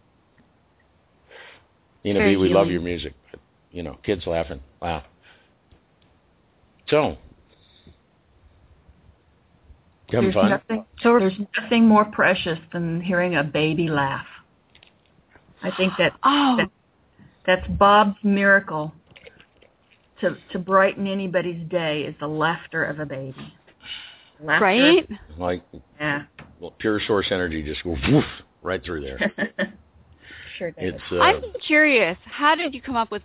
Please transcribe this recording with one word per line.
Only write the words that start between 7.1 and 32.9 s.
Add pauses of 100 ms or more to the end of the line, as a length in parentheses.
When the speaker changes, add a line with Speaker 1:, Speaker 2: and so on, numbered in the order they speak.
Speaker 1:
you
having
Speaker 3:
There's
Speaker 1:
fun?
Speaker 3:
nothing, (180)
Speaker 2:
So
we're
Speaker 3:
there's (220)
nothing
more
precious (140)
than
hearing
a
baby
laugh. (1400)
I
think
that, (100)
Speaker 2:
Oh.
Speaker 3:
that (720)
that's
Bob's
miracle (1300)
to, (160)
to
brighten
anybody's
day
is
the
laughter
of
a
baby. (880)
Laughter.
Speaker 2:
Right? (300)
Speaker 1:
Like, (380)
Speaker 3:
Yeah. (360)
Speaker 1:
well,
pure
source
energy
just
goes (120)
woof (380)
right
through
there.
Speaker 3:
<laughs> (760)
Sure
does.
Speaker 1:
It's, (100)
uh,
Speaker 2:
I'm (240)
curious.
How
did
you
come